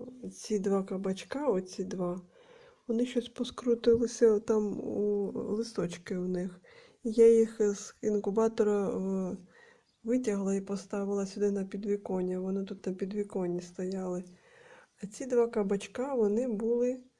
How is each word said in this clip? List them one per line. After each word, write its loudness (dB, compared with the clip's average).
ці -4
два 0
кабачка, -4
оці -2
два, -4
вони 0
щось -2
поскрутилися 2
там 0
у -2
листочки -4
у -2
них. -4
Я 8
їх 4
з 0
інкубатора, 2
е, -2
витягла 0
і -2
поставила -4
сюди 0
на -2
підвіконня. -4
Вони -2
тут -10
на -2
підвіконні -4
стояли. -6
А -10
ці -10
два 2
кабачка, -2
вони 2
були 0